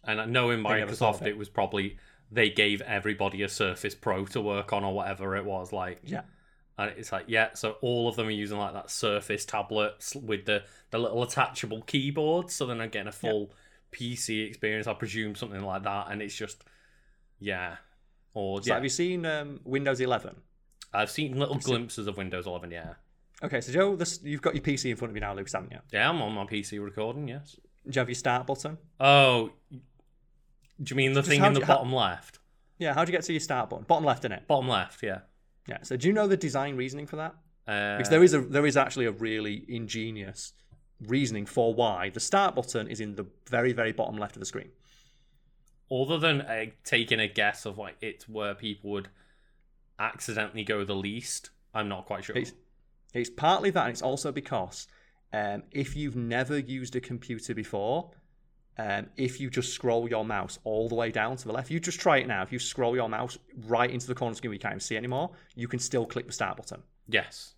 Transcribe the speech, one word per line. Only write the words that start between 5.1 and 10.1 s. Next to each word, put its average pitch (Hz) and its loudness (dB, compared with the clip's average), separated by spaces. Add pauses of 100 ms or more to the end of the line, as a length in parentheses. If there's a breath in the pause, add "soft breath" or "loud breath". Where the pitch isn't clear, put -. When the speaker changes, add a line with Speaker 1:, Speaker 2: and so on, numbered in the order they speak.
Speaker 1:
it 98 -2
was, 95 -6
like. 92 -6
Speaker 2:
Yeah. - -8 (540 soft breath)
Speaker 1:
And 104 -2
it's 110 -8
like, 92 -4
yeah, 110 4
so 107 -4
all 120 2
of 110 -2
them 113 0
are 110 -2
using, 104 -2
like, 98 -2
that - -10
Surface 104 0
tablet 104 0
s-, - -10